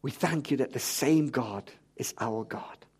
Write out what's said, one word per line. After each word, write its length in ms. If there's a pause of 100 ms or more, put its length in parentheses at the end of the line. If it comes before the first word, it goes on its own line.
We 100
thank 380
you 80
that 140
the 60
same 500
God 420 (260)
is 220
our 260
God. 420 (140)